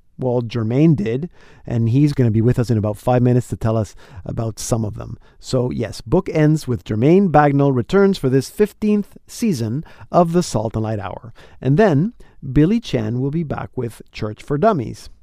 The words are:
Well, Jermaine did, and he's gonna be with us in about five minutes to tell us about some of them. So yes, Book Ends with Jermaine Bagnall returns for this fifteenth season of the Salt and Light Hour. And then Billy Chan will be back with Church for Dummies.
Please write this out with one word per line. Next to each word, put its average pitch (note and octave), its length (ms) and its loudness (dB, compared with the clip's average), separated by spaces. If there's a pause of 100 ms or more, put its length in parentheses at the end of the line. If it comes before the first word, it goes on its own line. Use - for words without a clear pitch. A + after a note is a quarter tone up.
(180)
Well, B2 240 -2
Jermaine B2 540 2
did, B2+ 340 -4 (340)
and A#2 240 -2
he's C#3+ 240 2
gonna B2 180 2
be A2 120 2
with B2 160 2
us A#2 100 -2
in A#2 80 2
about G#2+ 220 -2
five B2 240 2
minutes B2 260 2
to G#2 80 -8
tell A2+ 220 0
us - 180 -4 (300)
about A2+ 320 -8
some A2+ 260 -2
of G#2 120 -8
them. A#2 220 -14 (200)
So B2+ 320 -4
yes, A2 320 -8
Book D3+ 260 -2
Ends D3+ 400 2
with A#2+ 160 -4
Jermaine D#3+ 460 2
Bagnall C#3+ 440 4
returns G3 440 2
for C3+ 100 -2
this C3 220 0
fifteenth G#3 640 -2 (100)
season C3+ 560 -4 (300)
of E3+ 220 2
the F3 80 4
Salt A2 340 -4
and A2 60 0
Light G#2+ 180 -4
Hour. F#2+ 320 -12 (260)
And C#3+ 200 2
then G3 340 4 (400)
Billy E3+ 280 4
Chan A#2 380 -4
will C3+ 120 -2
be E3 140 -4
back B2 320 -8
with A#2+ 260 -10 (100)
Church G#2+ 300 -10
for C#3+ 160 -4
Dummies. F3 500 -2 (140)